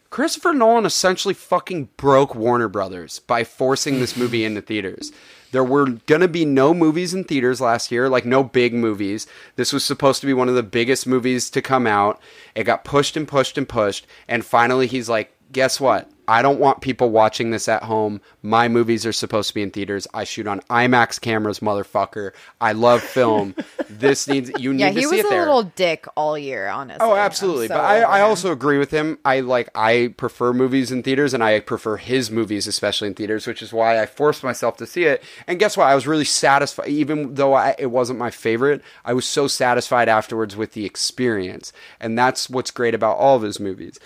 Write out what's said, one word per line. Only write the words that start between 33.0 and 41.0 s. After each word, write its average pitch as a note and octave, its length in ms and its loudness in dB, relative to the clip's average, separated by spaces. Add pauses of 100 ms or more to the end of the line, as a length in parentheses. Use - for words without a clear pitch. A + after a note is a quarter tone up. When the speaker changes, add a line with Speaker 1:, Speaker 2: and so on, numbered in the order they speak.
Speaker 1:
in F#2+ 40 -8
theaters, G#2+ 320 -6
which A#2 160 -10
is G#2 100 -16
why A2+ 300 2
I G#2+ 60 0
forced D3 360 0
myself A#2+ 340 -4
to A#2 100 -10
see F3 160 -4
it. C#3+ 180 2 (240)
And F3 140 -4
guess G#3 180 0
what? F3 100 4
I C#3 80 6
was C3 120 0
really D3+ 180 0
satisfied, C#3 640 0
even D3 460 -4
though C#3 180 2
I, B2+ 240 2
it C#3 100 -4
wasn't B2 300 -2
my A2+ 140 -6
favorite. C3 500 0 (240)
I - 80 -2
was B2+ 140 0
so C#3+ 200 0
satisfied B2 600 0
afterwards A2 480 -2
with G#2+ 160 -6
the G#2+ 120 -8
experience. G#2 840 -4 (280)